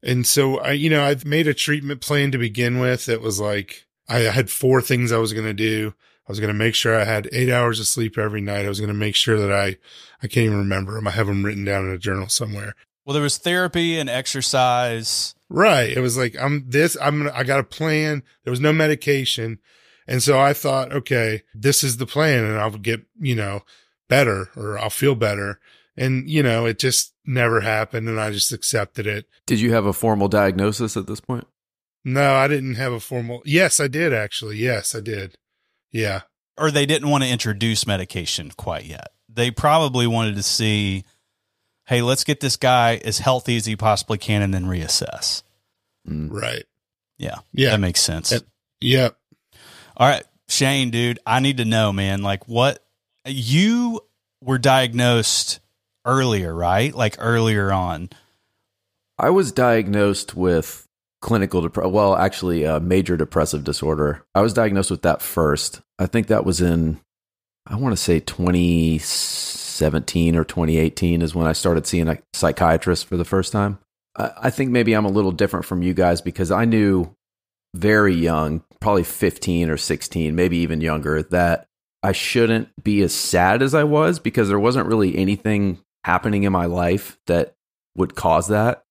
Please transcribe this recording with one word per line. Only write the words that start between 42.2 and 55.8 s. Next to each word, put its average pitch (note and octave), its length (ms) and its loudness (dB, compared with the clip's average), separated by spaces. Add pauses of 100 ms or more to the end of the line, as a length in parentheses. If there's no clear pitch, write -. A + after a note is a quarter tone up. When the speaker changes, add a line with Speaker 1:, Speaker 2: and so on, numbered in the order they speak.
Speaker 2:
get D3 160 -2
this C3+ 160 -2
guy A#2+ 480 2
as A2 160 -4
healthy B2+ 380 0
as A2 80 -4
he A2 100 -4
possibly G#2+ 420 0
can G#2 240 0
and G2 120 0
then F#2 120 -2
reassess." - 800 -4 (640)
Speaker 3:
Mm. D2+ 240 -6
Speaker 1:
Right. A#1 320 -6 (540)
Speaker 2:
Yeah. - 220 -8 (120)
Speaker 1:
Yeah. C3 200 2
Speaker 2:
That G#2+ 100 2
makes F2+ 180 0
sense. D#2+ 320 -2
Speaker 1:
It, A#2+ 120 -2 (360)
yep. B2 380 2 (800)
Speaker 2:
All B2+ 100 4
right. C#3+ 160 2 (240)
Shane, C3+ 440 0
dude, A#2+ 340 0
I A#2+ 160 2
need C#3 160 0
to A#2+ 80 0
know, A2 260 2
man, G2 300 -2
like, G2 260 -4
what, A#2+ 380 0 (400)
you F#3+ 760 2 (400)
were C3 180 -2
diagnosed B2 1040 2 (460)